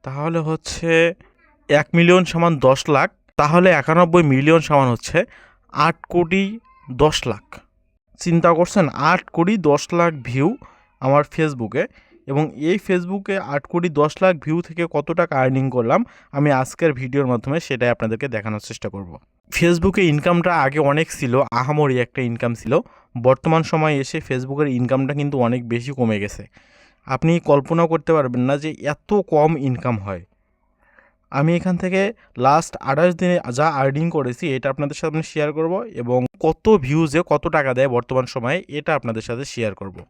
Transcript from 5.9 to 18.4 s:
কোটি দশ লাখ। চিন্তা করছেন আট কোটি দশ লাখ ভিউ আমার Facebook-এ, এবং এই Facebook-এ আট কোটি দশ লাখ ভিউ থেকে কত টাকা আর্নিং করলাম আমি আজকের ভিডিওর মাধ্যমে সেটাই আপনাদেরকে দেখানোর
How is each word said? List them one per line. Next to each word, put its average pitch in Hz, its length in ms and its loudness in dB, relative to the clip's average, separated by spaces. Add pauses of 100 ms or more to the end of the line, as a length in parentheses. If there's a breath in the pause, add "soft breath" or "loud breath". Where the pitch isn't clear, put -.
কোটি 175 320 0 (580)
দশ 151 140 4 (140)
লাখ। 101 140 -10 (760)
চিন্তা 170 380 2
করছেন 175 260 2 (260)
আট 180 120 0 (140)
কোটি 175 180 2 (140)
দশ 143 140 4 (160)
লাখ 170 140 2 (160)
ভিউ 135 200 0 (540 soft breath)
আমার 143 200 2 (120)
Facebook-এ, 139 500 -2 (460 soft breath)
এবং 147 140 0 (260)
এই 208 160 0
Facebook-এ 190 500 -4 (180)
আট 143 180 -4
কোটি 175 160 -2 (120)
দশ 151 120 2 (100)
লাখ 185 100 4 (120)
ভিউ 156 140 -2 (100)
থেকে 165 140 -8 (120)
কত 147 140 -2 (120)
টাকা 160 220 -2
আর্নিং 131 220 2 (120)
করলাম 123 240 2 (360 soft breath)
আমি 147 120 2 (140)
আজকের 160 280 0 (100)
ভিডিওর 131 320 -2
মাধ্যমে 135 340 -2
সেটাই 123 280 0
আপনাদেরকে 113 400 -4
দেখানোর 107 340 -6